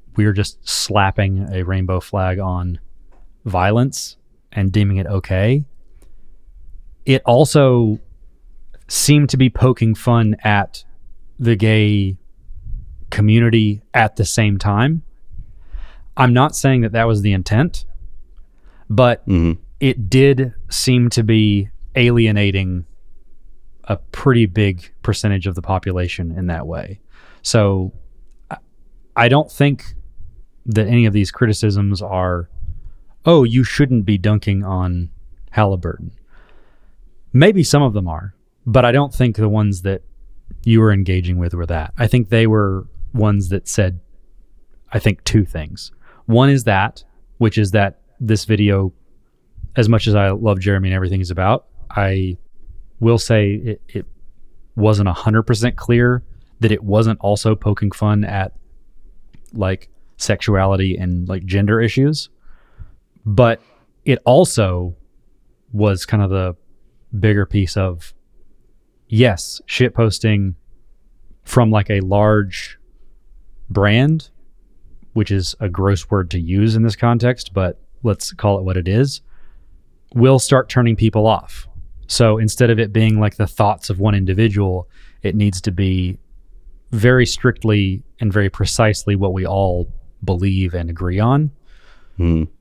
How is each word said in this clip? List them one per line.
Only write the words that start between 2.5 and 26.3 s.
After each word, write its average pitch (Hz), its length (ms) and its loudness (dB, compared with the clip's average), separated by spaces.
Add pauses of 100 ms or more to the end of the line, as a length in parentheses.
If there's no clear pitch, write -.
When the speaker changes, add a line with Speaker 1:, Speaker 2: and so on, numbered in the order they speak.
Speaker 1:
violence 104 720 -2 (340)
and 95 200 -2
deeming 98 260 0
it 95 100 -4
okay, 101 580 -2 (1400)
it 131 200 2
also 123 760 4 (880)
seemed 147 420 2
to 135 80 0
be 127 120 4
poking 117 460 0
fun 113 480 0
at 104 400 -2 (560)
the 117 160 2
gay 104 640 0 (920)
community 110 720 2 (120)
at 113 240 2
the 104 80 0
same 104 340 0
time. 123 420 0 (1160)
I'm 123 160 4
not 139 220 2
saying 131 260 2
that 113 100 -2
that 113 160 2
was 107 140 2
the 104 120 2
intent, 104 520 0 (1040)
but 120 380 2
Speaker 2:
Mm-hmm. 85 340 2 (180)
Speaker 1:
it 123 300 0
did 131 440 4 (160)
seem 123 420 2
to 117 120 0
be 107 460 2 (260)
alienating 104 880 2 (1000)
a 101 120 -4
pretty 117 480 2
big 98 460 -2 (120)
percentage 98 440 -2
of 87 80 -4
the 90 60 -8
population 90 720 -4